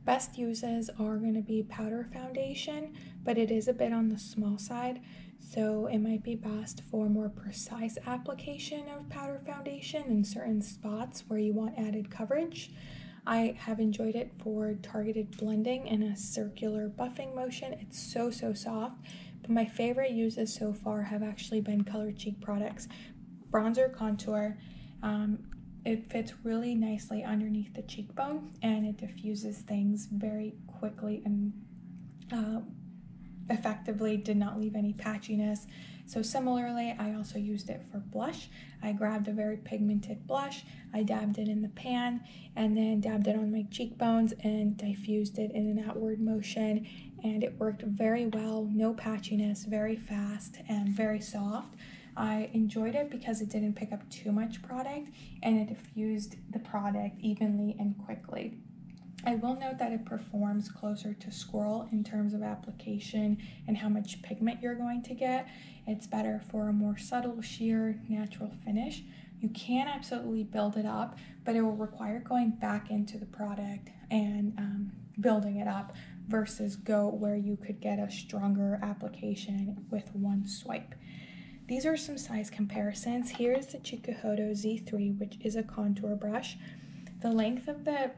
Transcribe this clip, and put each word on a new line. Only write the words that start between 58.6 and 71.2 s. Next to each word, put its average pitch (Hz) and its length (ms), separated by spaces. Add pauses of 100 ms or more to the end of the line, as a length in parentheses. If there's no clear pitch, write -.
I 240 80
will 240 220
note 262 220
that 233 140
it 220 140
performs 208 640
closer 208 420
to - 200
Squirrel 214 580
in 214 140
terms 208 280
of 208 100
application 208 960 (280)
and 214 100
how 214 120
much 208 340
pigment 226 400
you're 240 140
going 240 260
to 254 120
get. 254 340 (380)
It's 214 200
better 214 420
for 214 200
a 208 40
more 208 240
subtle, 247 460
sheer, 220 640
natural 214 440 (120)
finish. 226 380 (380)
You 220 80
can 262 400
absolutely 240 560
build 208 320
it 214 100
up, 220 320 (260)